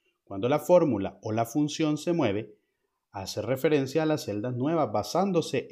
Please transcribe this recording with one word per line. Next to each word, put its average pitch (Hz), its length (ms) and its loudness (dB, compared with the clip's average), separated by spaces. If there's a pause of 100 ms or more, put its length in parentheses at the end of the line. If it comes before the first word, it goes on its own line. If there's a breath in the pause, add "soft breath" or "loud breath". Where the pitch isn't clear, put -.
(220)
Cuando 98 260 -4
la 147 120 2
fórmula 143 640 4
o 110 100 -4
la 113 120 2
función 151 540 0
se 175 140 -2
mueve, 117 440 0 (540)
hace 98 320 -6
referencia 135 640 0
a - 20 0
las 151 200 0
celdas 107 280 -4
nuevas 135 380 0
basándose 160 800 0